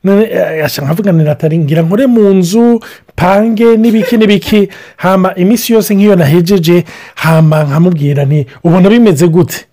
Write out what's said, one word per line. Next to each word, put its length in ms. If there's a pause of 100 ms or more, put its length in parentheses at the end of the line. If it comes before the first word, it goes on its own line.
none, 260
eh, 340
asha 180
nkavuga 300
nti, 120
"Nathalie, 340
ngira 240
nkore 240
mu 280
nzu, 460 (360)
pange 600
n'ibiki 400
n'ibiki," 520 (280)
hama 380
iminsi 380
yose 220
nk'iyo 220
nahejeje, 680 (300)
hama 500
nkamubwira 600
nti, 220 (180)
"Ubona 260
bimeze 380
gute?" 440